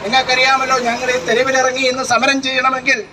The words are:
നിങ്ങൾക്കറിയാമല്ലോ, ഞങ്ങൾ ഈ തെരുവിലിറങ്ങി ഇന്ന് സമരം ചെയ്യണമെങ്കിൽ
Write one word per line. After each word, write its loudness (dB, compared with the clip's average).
നിങ്ങൾക്കറിയാമല്ലോ, 2
ഞങ്ങൾ -2
ഈ 0
തെരുവിലിറങ്ങി 0
ഇന്ന് -4
സമരം 2
ചെയ്യണമെങ്കിൽ 0